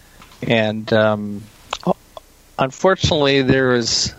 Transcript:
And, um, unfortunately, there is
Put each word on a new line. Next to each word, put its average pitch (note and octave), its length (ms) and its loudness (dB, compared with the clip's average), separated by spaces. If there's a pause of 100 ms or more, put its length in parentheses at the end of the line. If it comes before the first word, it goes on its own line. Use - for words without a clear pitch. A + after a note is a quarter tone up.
(420)
And, A2 500 -2
um, G#2+ 500 0 (1160)
unfortunately, C#3+ 840 2
there C3 340 2
is - 420 -2